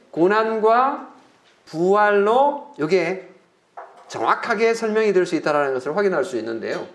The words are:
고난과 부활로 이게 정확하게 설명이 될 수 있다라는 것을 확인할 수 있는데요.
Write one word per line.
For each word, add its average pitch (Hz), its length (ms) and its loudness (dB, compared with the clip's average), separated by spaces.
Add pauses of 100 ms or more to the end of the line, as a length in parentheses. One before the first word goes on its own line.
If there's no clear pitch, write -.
(120)
고난과 226 1000 0 (520)
부활로 208 1120 2
이게 175 500 -2 (800)
정확하게 226 680 0
설명이 220 380 0
될 180 120 4
수 170 100 -6
있다라는 147 380 0
것을 143 240 -4
확인할 185 260 0
수 123 140 -6
있는데요. 113 560 -6